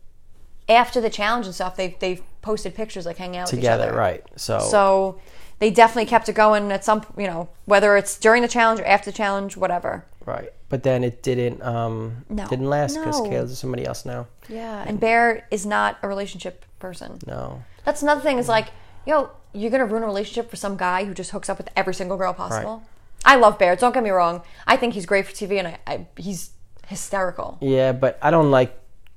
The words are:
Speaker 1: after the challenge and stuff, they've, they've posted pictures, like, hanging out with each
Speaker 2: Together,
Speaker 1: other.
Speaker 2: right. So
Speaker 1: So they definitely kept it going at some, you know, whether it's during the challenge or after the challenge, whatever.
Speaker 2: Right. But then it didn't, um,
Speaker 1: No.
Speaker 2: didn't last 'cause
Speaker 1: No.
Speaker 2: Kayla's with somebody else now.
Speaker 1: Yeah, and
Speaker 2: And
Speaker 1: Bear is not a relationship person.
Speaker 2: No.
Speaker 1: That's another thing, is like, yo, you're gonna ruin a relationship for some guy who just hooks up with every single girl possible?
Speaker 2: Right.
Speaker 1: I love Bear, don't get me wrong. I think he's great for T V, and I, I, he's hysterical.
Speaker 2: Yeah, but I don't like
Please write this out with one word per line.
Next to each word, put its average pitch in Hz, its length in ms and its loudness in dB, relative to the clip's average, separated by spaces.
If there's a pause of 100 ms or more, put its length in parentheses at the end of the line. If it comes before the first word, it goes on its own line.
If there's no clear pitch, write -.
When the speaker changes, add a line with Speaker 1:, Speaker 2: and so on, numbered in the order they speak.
(680)
Speaker 1:
after 233 320 4
the 220 100 0
challenge 214 360 -2
and 180 80 -10
stuff, 185 220 -6
they've, 185 220 -6
they've 185 240 -4 (180)
posted 214 340 -4
pictures, 214 300 -8
like, 170 140 -8
hanging 180 200 -8
out 180 100 -6
with - 60 -2
each 113 60 -2
Speaker 2:
Together, 117 280 2
Speaker 1:
other. 113 100 -4
Speaker 2:
right. 92 260 0 (120)
So 110 240 -2
Speaker 1:
So 190 600 4 (380)
they 220 120 2
definitely 226 360 6
kept - 220 2
it 180 60 -2
going 214 380 4
at 196 120 -4
some, 214 200 2 (140)
you 202 80 -4
know, 170 220 -6 (180)
whether 202 300 6
it's 202 220 0
during 226 240 6
the 233 60 2
challenge 226 320 2
or - 60 -6
after 202 240 2
the 196 60 -10
challenge, 196 400 -2
whatever. 175 480 -4 (200)
Speaker 2:
Right. - 280 -8 (160)
But 127 160 -4
then 127 200 2
it 120 180 -4
didn't, 123 400 -2
um, 117 680 -6
Speaker 1:
No. 208 160 -6
Speaker 2:
didn't 131 240 -4
last 147 260 0
'cause 311 240 -2
Speaker 1:
No. 214 80 -2
Speaker 2:
Kayla's 123 220 -4
with 127 80 -10
somebody 127 280 -6
else 127 200 -8
now. 120 200 -8 (220)
Speaker 1:
Yeah, 226 320 -10
and - 100 -8
Speaker 2:
And 214 100 -4
Speaker 1:
Bear 226 500 2
is 208 160 -4
not 208 360 0
a 202 60 -4
relationship 196 560 -10 (140)
person. - 480 -14
Speaker 2:
No. - 360 -10 (220)
Speaker 1:
That's 294 180 -2
another 294 200 2
thing, 277 160 2
is 247 100 -2
like, 220 200 2 (360)
yo, 277 260 0 (220)
you're 208 180 -4
gonna 262 140 2
ruin 220 180 -2
a 226 40 -4
relationship 214 420 -4
for - 80 -14
some 196 220 -6
guy 185 260 0
who 202 80 -6
just 180 200 -10
hooks 202 180 -6
up 190 80 -6
with - 180 -14
every 190 160 0
single 185 240 -4
girl 185 160 -2
possible? 185 440 -6 (480)
Speaker 2:
Right. 269 100 8
Speaker 1:
I - 20 8
love 214 220 8
Bear, 180 180 6
don't 247 160 4
get 254 100 2
me 214 80 0
wrong. 175 300 2 (260)
I 240 120 6
think 240 160 -2
he's 190 100 -8
great 196 220 0
for - 80 -16
T 214 100 -10
V, 196 140 -2
and 180 100 -2
I, 165 180 -12
I, 143 200 -8 (100)
he's 175 340 -8 (360)
hysterical. - 720 -6
Speaker 2:
Yeah, 131 320 2
but 127 300 0
I 143 80 4
don't 160 200 6
like 131 240 6 (420)